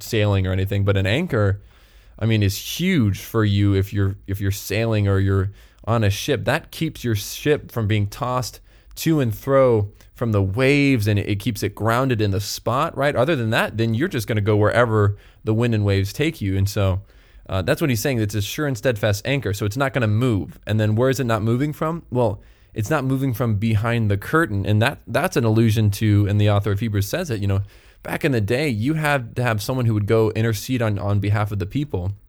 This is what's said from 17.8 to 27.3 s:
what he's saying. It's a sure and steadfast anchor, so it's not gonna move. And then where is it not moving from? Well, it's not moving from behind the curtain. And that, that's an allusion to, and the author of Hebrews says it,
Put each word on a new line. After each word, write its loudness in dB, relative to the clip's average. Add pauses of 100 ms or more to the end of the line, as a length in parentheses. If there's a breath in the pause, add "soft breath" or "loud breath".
what 2
he's 0
saying. -2
It's -2
a -2
sure -4
and -4
steadfast -2
anchor, -2
so -4
it's -4
not -2
gonna 0
move. -2
And -2
then 2
where 2
is 0
it -2
not 0
moving 0
from? -6
Well, -2 (340 soft breath)
it's -4
not 0
moving -2
from 0
behind 0
the 2
curtain. 0
And 2
that, 0
that's -2
an 2
allusion 4
to, 2
and 2
the 4
author 2
of -2
Hebrews -2
says -4
it, -4